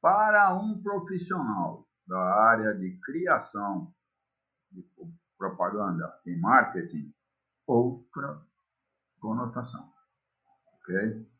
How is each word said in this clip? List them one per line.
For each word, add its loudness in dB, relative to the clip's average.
Para 6
um -4
profissional -4
da -4
área 4
de -6
criação -4
de -18
propaganda -4
e -8
marketing, 2
outra 0
conotação. -8
Ok? -4